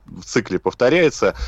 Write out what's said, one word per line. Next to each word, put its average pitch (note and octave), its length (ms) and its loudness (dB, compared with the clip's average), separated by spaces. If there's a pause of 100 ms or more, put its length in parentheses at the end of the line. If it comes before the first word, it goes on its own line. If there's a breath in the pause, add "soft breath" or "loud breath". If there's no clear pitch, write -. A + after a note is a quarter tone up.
в - 180 -18
цикле F#2 360 -2
повторяется. B2 760 2 (140 loud breath)